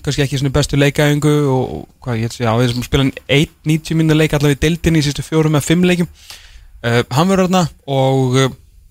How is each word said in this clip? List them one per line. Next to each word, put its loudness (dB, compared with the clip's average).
kannski -2
ekki -4
svona -2
bestu 0
leikæfingu 2
og, 0
og -12
hvað -4
ég -4
held -8
að -18
segja, 0
á 2
þessum -2
spila -2
einn 2
níutíu -2
mínútna 2
leik 0
allavega 0
í -6
deildinni 0
í 0
síðustu -6
fjórum 0
eða 0
fimm 2
leikjum. 0
Eh, 2
hann 2
verður 2
þarna 2
og, 0
eh, 2